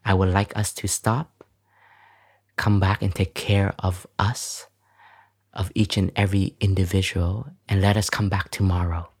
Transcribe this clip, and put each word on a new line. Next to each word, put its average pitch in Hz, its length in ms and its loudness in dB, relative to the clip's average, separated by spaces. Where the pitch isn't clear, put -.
I 95 80 2
would 95 160 4
like 98 260 0
us 110 200 -2
to - 120 -8
stop, - 580 -4
come 104 240 4
back 98 200 2
and 95 140 -2
take - 200 -2
care 101 440 0
of 92 280 -4
us, - 480 -4
of 95 240 -6
each 107 200 0
and 95 200 2
every 98 440 0
individual, 95 880 0
and 98 120 2
let 101 160 4
us 107 140 -2
come 101 180 -2
back 95 220 -4
tomorrow 87 580 0